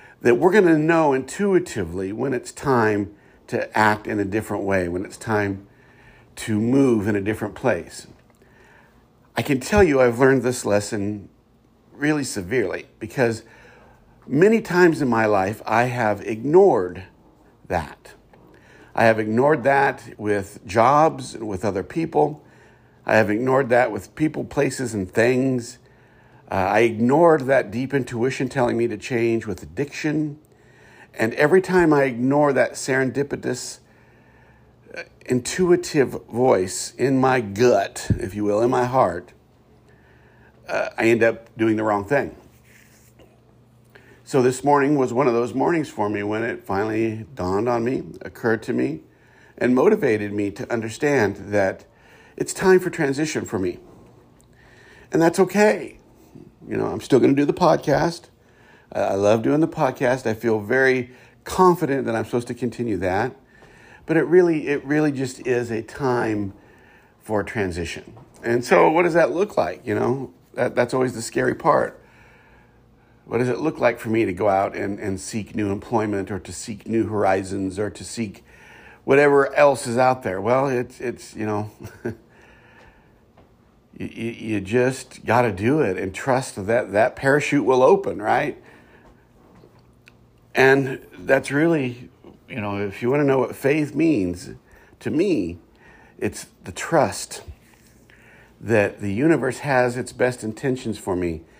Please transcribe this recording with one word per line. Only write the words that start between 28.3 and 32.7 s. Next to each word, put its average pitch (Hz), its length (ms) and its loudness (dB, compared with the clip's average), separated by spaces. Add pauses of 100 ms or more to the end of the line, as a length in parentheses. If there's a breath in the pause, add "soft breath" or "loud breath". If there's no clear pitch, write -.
telling 120 280 0
me 117 120 0
to 107 80 -8
change 113 500 -2
with 95 160 -8
addiction. 143 760 -6 (760 soft breath)
And 110 200 -2
every 170 260 4
time 180 320 2
I 143 120 4
ignore 135 480 2
that 123 200 0